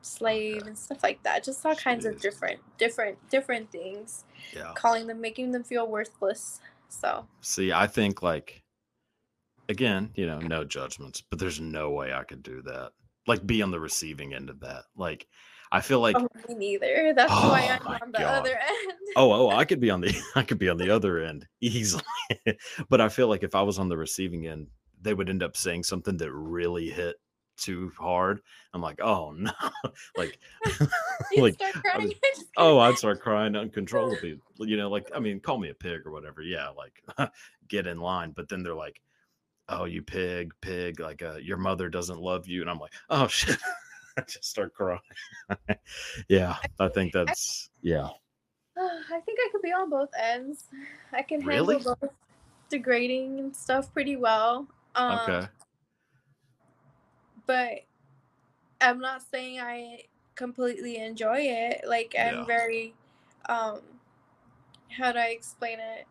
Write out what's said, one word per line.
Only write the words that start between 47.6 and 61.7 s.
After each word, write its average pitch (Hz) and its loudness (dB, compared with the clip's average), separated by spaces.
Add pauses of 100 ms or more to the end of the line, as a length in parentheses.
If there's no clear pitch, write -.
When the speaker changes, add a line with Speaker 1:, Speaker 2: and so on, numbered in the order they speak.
Speaker 2:
yeah. 139 0 (440)
Speaker 1:
<sighs> - -18
I 339 -4
think 440 -4
I 453 0
could 403 -2
be 349 -2
on 359 0
both 285 0
ends. 247 -4 (420)
I 254 -2
can 294 -2
Speaker 2:
Really? 269 4
Speaker 1:
handle - -
both 247 -2 (580)
degrading 254 0
and 269 -6
stuff 269 0
pretty 277 0
well. 240 2 (280)
Um, 233 2
Speaker 2:
Okay. 90 0 (2000)
Speaker 1:
but 247 0 (1000)
I'm 247 6
not 262 -6
saying 254 -8
I 240 -10 (300)
completely 247 -4
enjoy 226 0
it. 233 0